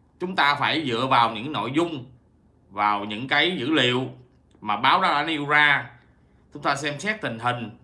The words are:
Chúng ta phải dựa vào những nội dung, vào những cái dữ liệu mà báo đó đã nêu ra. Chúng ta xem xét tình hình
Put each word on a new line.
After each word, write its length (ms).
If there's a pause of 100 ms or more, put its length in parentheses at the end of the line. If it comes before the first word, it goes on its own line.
(200)
Chúng 160
ta 180
phải 320
dựa 200
vào 240
những 220
nội 220
dung, 300 (680)
vào 340
những 240
cái 280
dữ 140
liệu 400 (500)
mà 160
báo 260
đó 60
đã 160
nêu 220
ra. 440 (640)
Chúng 100
ta 140
xem 240
xét 200
tình 180
hình 320 (140)